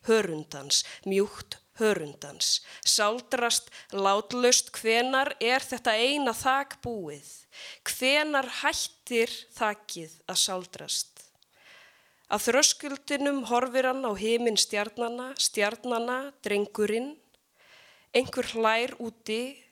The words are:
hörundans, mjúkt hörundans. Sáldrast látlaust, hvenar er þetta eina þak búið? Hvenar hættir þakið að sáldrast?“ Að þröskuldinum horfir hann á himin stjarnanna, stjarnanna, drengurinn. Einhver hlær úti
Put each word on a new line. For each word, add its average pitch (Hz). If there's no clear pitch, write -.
hörundans, 156
mjúkt -
hörundans. 160
Sáldrast 233
látlaust, 220
hvenar 254
er 247
þetta 233
eina 262
þak 269
búið? 165
Hvenar 277
hættir -
þakið 202
að 165
sáldrast?“ -
Að -
þröskuldinum 277
horfir 247
hann 262
á 220
himin 226
stjarnanna, 233
stjarnanna, 240
drengurinn. 208
Einhver 254
hlær 226
úti 233